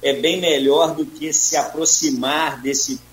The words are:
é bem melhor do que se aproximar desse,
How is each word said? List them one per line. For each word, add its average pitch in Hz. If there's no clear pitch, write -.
é 139
bem 165
melhor 156
do 156
que 151
se 151
aproximar 143
desse, 135